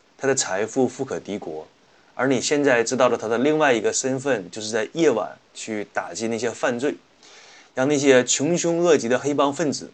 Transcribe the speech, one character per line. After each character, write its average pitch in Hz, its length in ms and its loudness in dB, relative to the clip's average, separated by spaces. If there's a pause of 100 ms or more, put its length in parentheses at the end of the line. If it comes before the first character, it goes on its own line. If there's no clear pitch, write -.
(180)
他 135 100 -4
的 135 60 4
财 101 320 -2
富 127 200 0
富 135 160 -4
可 110 160 -6
敌 95 200 -8
国， 78 280 -12 (480)
而 123 120 -2
你 135 120 2
现 147 240 0
在 123 220 4
知 131 100 -4
道 123 140 4
了 117 80 0
他 110 100 -6
的 113 120 0
另 147 180 2
外 151 160 4
一 113 80 0
个 110 100 0
身 131 300 -2
份， 113 300 -2
就 110 100 -12
是 107 100 -8
在 110 220 -2
夜 156 180 2
晚 92 240 -2 (200)
去 104 400 -8
打 98 180 -6
击 113 160 -6
那 113 100 -4
些 117 120 -4
犯 120 280 -4
罪， 135 160 -2 (800)
让 131 140 0
那 147 100 2
些 131 260 6
穷 151 320 0
凶 170 240 0
恶 165 180 6
极 117 100 -4
的 120 100 2
黑 143 140 -4
帮 143 180 2
分 139 220 -2
子 - 220 -10